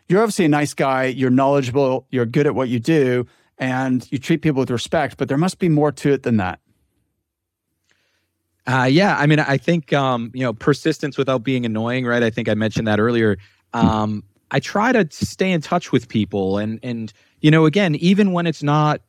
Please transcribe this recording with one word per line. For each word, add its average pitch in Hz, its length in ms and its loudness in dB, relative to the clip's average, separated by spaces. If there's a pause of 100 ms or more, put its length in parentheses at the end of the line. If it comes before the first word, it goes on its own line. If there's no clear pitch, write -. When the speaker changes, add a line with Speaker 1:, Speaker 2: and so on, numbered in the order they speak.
Speaker 1:
you're 190 140 2
obviously 208 220 0
a 160 40 2
nice 147 260 0
guy, 131 320 0
you're 131 240 -2
knowledgeable, 131 800 0
you're 123 160 0
good 143 200 0
at 135 80 0
what 127 140 -2
you 123 100 -2
do, 127 480 0 (320)
and 127 520 -2
you 143 80 -4
treat 165 240 -2
people 143 180 0
with 127 100 -2
respect, 135 460 -4
but 135 120 -4
there 135 100 0
must 180 200 0
be 185 100 0
more 147 240 2
to 143 200 0
it 135 100 0
than 120 140 2
that. 90 240 -2 (2000)
Speaker 2:
Uh, 131 240 0
yeah, 170 260 4
I 147 100 0
mean, 151 120 4
I 139 180 0
think, 170 360 -2
um, 127 420 -2
you 127 80 -6
know, 123 100 -2
persistence 143 640 -2
without 131 280 -2
being 127 200 -2
annoying, 117 400 -4
right? 120 180 0
I 113 80 2
think 113 180 -4
I 110 60 0
mentioned 110 340 -2
that 104 100 2
earlier. 110 400 2 (340)
Um, 110 520 0 (260)
I 139 100 0
try 214 320 0
to 214 180 2
stay - 420 -4
in 165 80 0
touch - 320 -4
with - 160 0
people 101 500 -2
and, 110 240 -6
and, 117 300 -10 (280)
you 151 100 4
know, 160 160 6
again, 165 300 2
even 190 360 2
when 170 140 -2
it's 160 160 -4
not, 151 460 0